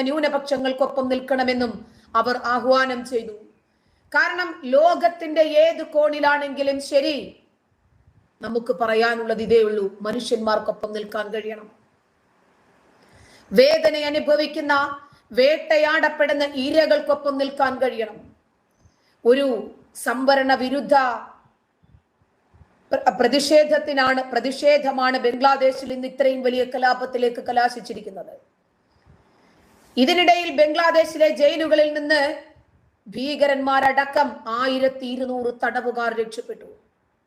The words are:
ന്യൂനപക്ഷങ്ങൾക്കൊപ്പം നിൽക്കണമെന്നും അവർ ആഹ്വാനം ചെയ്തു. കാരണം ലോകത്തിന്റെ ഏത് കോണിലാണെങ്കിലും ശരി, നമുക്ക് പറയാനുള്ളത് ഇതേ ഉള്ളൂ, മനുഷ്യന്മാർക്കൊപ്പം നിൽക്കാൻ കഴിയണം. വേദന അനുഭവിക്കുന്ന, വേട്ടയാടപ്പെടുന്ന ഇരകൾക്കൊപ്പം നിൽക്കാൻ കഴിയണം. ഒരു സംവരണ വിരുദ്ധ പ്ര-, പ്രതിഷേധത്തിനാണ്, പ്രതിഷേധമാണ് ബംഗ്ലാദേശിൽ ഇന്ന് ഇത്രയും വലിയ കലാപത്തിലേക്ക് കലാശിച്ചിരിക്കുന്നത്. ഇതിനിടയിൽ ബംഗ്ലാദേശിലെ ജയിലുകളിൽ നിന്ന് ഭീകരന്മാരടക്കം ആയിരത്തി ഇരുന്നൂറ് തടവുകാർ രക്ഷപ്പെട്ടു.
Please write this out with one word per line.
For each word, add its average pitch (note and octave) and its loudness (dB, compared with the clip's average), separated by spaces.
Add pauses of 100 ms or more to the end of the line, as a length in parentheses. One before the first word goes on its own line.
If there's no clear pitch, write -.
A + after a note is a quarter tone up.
ന്യൂനപക്ഷങ്ങൾക്കൊപ്പം C4+ -2
നിൽക്കണമെന്നും B3+ -2 (480)
അവർ B3 -2 (160)
ആഹ്വാനം B3+ 2 (100)
ചെയ്തു. A3 -6 (840)
കാരണം F4 0 (240)
ലോകത്തിന്റെ D#4+ 2 (200)
ഏത് D#4+ 0 (120)
കോണിലാണെങ്കിലും C#4+ 0 (120)
ശരി, D4 0 (1300)
നമുക്ക് A#3 -4
പറയാനുള്ളത് A3+ 0
ഇതേ A3+ 6
ഉള്ളൂ, G#3 -2 (200)
മനുഷ്യന്മാർക്കൊപ്പം G#3+ -4
നിൽക്കാൻ G#3 -8
കഴിയണം. G#3+ -10 (1800)
വേദന D4+ 4 (140)
അനുഭവിക്കുന്ന, D4 0 (600)
വേട്ടയാടപ്പെടുന്ന D4+ 0 (220)
ഇരകൾക്കൊപ്പം D4 0
നിൽക്കാൻ C4+ -2
കഴിയണം. A3+ -4 (1040)
ഒരു C4+ 4 (580)
സംവരണ C4+ 2
വിരുദ്ധ B3+ 0 (2000)
പ്ര-, C4+ 2
പ്രതിഷേധത്തിനാണ്, C#4+ 2 (120)
പ്രതിഷേധമാണ് C4 0
ബംഗ്ലാദേശിൽ C4 2
ഇന്ന് B3+ -8
ഇത്രയും C4 0
വലിയ B3 0
കലാപത്തിലേക്ക് B3 -2
കലാശിച്ചിരിക്കുന്നത്. A3 -4 (1600)
ഇതിനിടയിൽ F4 4 (100)
ബംഗ്ലാദേശിലെ D#4+ 2
ജയിലുകളിൽ D4+ 2 (100)
നിന്ന് D4 0 (920)
ഭീകരന്മാരടക്കം C4+ 0 (320)
ആയിരത്തി C4 -2
ഇരുന്നൂറ് B3 -4 (140)
തടവുകാർ A#3 -4
രക്ഷപ്പെട്ടു. - -10 (580)